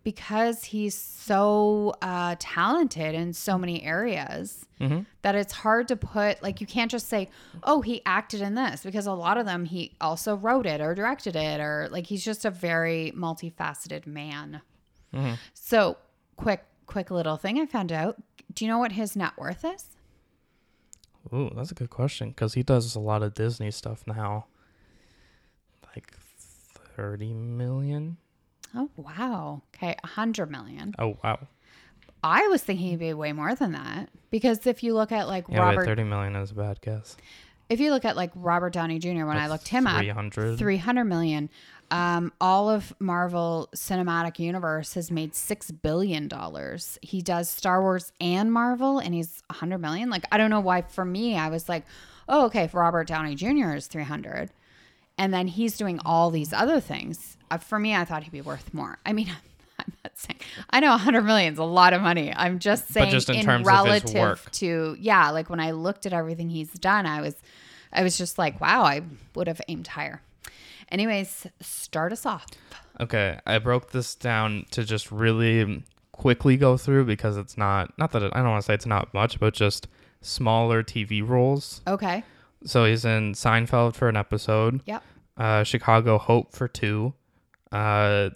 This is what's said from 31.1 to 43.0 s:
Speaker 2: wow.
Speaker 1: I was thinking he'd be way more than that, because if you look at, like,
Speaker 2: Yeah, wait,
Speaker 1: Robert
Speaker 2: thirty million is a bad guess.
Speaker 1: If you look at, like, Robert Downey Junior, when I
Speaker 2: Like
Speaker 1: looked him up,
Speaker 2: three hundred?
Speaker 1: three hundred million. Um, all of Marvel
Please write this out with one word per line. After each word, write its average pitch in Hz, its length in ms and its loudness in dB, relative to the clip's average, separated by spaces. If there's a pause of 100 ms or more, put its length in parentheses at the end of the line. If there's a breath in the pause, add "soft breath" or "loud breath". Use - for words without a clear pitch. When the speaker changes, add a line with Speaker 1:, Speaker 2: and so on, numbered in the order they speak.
Speaker 2:
wow. 113 240 -4 (760 soft breath)
Speaker 1:
I 208 260 4
was 359 120 4
thinking 185 280 -4
he'd 170 100 -2
be 165 140 -4
way 151 200 -4
more 151 220 -2
than 240 160 -2
that, 143 380 -8 (200)
because 220 380 2
if 247 160 -2
you 233 100 0
look 220 180 0
at, 214 160 -2
like, 185 200 -4
Speaker 2:
Yeah, 107 120 0
wait, 180 120 6
Speaker 1:
Robert 185 140 2
Speaker 2:
thirty 113 180 0
million 101 320 -2
is 98 160 -6
a 107 40 -12
bad 104 260 -6
guess. 107 340 -10 (540 loud breath)
Speaker 1:
If 226 100 0
you 294 120 4
look 269 120 0
at, 226 120 0
like, 175 200 -4
Robert 175 380 0
Downey 165 260 -2
Junior, 170 280 -4
when 151 100 0
I 151 100 0
Speaker 2:
Like 156 120 -2
Speaker 1:
looked - 100 -16
him 254 180 2
up, 175 120 2
Speaker 2:
three 104 100 -2
hundred? 107 500 -4
Speaker 1:
three 202 180 2
hundred 240 280 0
million. 165 440 -2 (420 loud breath)
Um, 175 480 0
all 190 300 4
of 214 300 -2
Marvel 175 760 -2